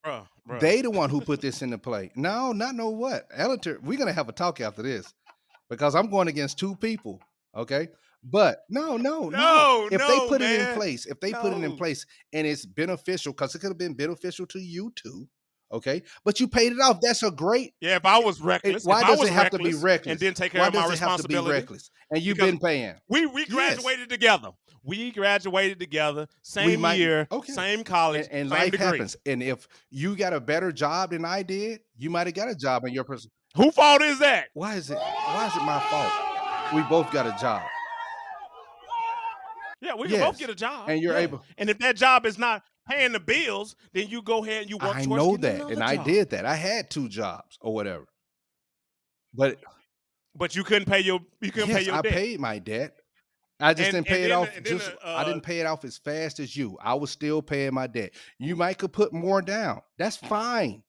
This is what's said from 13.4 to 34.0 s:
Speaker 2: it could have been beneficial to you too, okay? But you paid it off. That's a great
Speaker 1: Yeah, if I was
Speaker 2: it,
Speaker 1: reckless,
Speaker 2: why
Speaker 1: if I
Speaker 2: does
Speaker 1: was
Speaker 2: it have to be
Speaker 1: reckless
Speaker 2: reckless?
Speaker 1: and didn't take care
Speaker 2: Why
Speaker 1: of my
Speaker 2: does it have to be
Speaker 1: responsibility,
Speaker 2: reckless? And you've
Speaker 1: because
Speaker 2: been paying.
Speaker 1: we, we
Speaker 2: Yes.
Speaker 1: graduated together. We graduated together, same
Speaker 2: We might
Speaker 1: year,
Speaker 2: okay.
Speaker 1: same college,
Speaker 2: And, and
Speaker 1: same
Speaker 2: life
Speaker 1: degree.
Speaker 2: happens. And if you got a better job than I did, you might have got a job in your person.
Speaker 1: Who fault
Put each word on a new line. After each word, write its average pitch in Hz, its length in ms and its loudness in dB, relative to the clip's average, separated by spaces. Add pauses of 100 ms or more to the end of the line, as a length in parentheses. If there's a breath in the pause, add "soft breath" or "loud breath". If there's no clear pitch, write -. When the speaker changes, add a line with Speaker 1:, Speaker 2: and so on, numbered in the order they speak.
Speaker 2:
it 170 60 -12
could 196 100 -6
have 175 80 -8
been 170 160 -6
beneficial 170 520 -6
to - 120 -12
you 185 380 -10
too, - 320 -14 (440)
okay? 139 300 -4 (220 loud breath)
But 208 160 0
you 254 80 2
paid 240 240 4
it 240 80 -6
off. 254 220 6
That's 240 200 2
a 214 80 2
great 190 500 0
Speaker 1:
Yeah, 180 160 2
if 175 100 0
I 202 120 10
was 214 220 2
Speaker 2:
it, 151 40 -8
Speaker 1:
reckless, 180 400 0
Speaker 2:
why 175 160 6
Speaker 1:
if 185 60 6
I - 40 8
Speaker 2:
does 285 80 8
Speaker 1:
was 262 100 4
Speaker 2:
it 180 40 2
have 185 180 6
to 190 80 -2
be 175 60 -2
Speaker 1:
reckless 165 180 0
Speaker 2:
reckless? 175 300 4
Speaker 1:
and 160 80 -4
didn't 185 180 0
take 180 140 -2
care 180 100 0
Speaker 2:
Why 175 60 6
Speaker 1:
of 185 60 0
my 180 80 4
Speaker 2:
does 170 100 2
it 165 80 -2
have 180 160 2
to 165 120 -4
be 151 60 0
Speaker 1:
responsibility, 170 160 0 (100)
Speaker 2:
reckless? - 300 -16 (200 soft breath)
And 160 120 0
you've 190 140 0
Speaker 1:
because 190 160 4
Speaker 2:
been 170 80 -4
paying. 135 340 0 (140)
Speaker 1:
we, 311 180 2
we 277 200 -4
Speaker 2:
Yes. 269 300 0
Speaker 1:
graduated 247 320 -4
together. 202 440 4 (340 soft breath)
We 214 260 -6
graduated 196 680 0
together, 151 460 -2 (160)
same 202 240 -2
Speaker 2:
We 175 100 4
might 170 220 2
Speaker 1:
year, 160 340 2
Speaker 2:
okay. 269 220 -6
Speaker 1:
same 202 300 -2
college, 160 420 2
Speaker 2:
And, 143 60 -14
and 143 180 -4
Speaker 1:
same 165 80 2
Speaker 2:
life 180 140 2
Speaker 1:
degree. 190 140 0
Speaker 2:
happens. 139 380 -2
And 127 180 -2
if 127 240 -4 (240 soft breath)
you 156 240 -4
got 180 200 0
a 147 60 -2
better 156 320 -2
job 160 380 -2
than 165 140 -4
I 185 180 -4
did, 202 380 -6 (160)
you 131 140 -8
might 175 160 0
have 170 80 -4
got 202 160 -4
a 226 40 -6
job 127 320 0
in 123 60 -6
your 131 120 -4
person. 131 260 -12 (260)
Speaker 1:
Who 247 140 8
fault 294 320 8